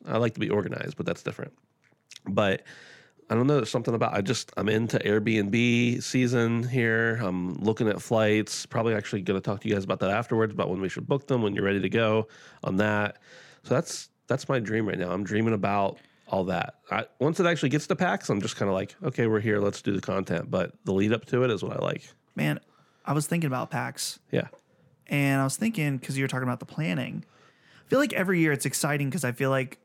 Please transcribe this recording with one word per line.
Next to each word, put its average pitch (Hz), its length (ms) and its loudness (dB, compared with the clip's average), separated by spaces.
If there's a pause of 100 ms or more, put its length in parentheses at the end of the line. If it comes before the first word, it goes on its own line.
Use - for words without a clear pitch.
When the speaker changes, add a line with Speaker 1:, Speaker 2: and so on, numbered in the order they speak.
Speaker 1:
I - 120 -2
like 117 160 0
to 95 60 -8
be 104 100 -2
organized, 95 460 -4
but 87 100 -6
that's 87 160 -4
different. - 300 -8 (760)
But 98 360 0 (680)
I 113 40 -2
don't 123 120 2
know, 147 100 4
there's 113 140 0
something 117 240 -2
about, 113 200 0
I 101 60 2
just, 113 380 -2
I'm 95 100 0
into 110 300 2
Airbnb 117 1040 2
season 117 600 2
here. 117 600 2
I'm 90 320 -2
looking 110 340 2
at 92 140 -2
flights. 107 640 2
Probably 117 280 0
actually 101 280 -4
gonna 95 180 0
talk 101 220 -4
to 107 60 -4
you 104 60 2
guys 98 100 0
about 95 160 -2
that 95 100 2
afterwards, 113 420 0
about 95 180 -2
when 92 120 -2
we 92 80 -2
should - 160 -8
book 143 220 0
them, 127 140 2
when 98 120 2
you're 98 100 0
ready 98 160 2
to 95 80 0
go 110 400 2 (340)
on 95 140 -2
that. 104 420 0 (440)
So - 120 -2
that's, - 360 -4 (160)
that's - 220 -4
my 131 120 2
dream 110 260 0
right 95 120 -2
now. 90 120 -2
I'm 95 140 -2
dreaming 110 300 2
about 101 440 0 (300)
all 95 160 0
that. 90 320 -2 (140)
I, 104 160 0 (120)
once 160 220 0
it 175 60 4
actually 160 240 2
gets 147 180 -2
to 185 80 0
pax, 185 340 -2
I'm 104 120 2
just - 140 -6
kinda 98 160 0
like, 95 300 -2
"Okay, 127 240 0
we're 110 140 2
here. 104 200 2
Let's 101 220 0
do 101 100 0
the 95 80 0
content." 92 500 -2
But 90 220 0 (120)
the 98 80 0
lead 101 200 4
up - 140 -2
to 123 180 2
it 123 60 2
is 101 120 -2
what 107 160 -6
I - 60 -2
like. - 180 -4 (320)
Speaker 2:
Man, - 240 -2 (460)
I - 80 -2
was 147 140 0
thinking 165 200 0
about 127 240 -4
pax. 123 480 -6 (120)
Speaker 1:
Yeah. - 180 -2 (580)
Speaker 2:
And 139 340 2
I 135 40 2
was 135 120 -2
thinking, 156 420 0
'cause 135 180 -6
you 135 80 0
were 131 40 0
talking 127 200 -2
about 123 120 -4
the - 60 -14
planning, 165 580 -4 (600)
I - 40 -20
feel 254 80 4
like 285 160 2
every 180 260 2
year 156 120 4
it's 131 120 -2
exciting 143 460 0
'cause 156 140 -4
I 123 80 0
feel 135 180 0
like 135 340 0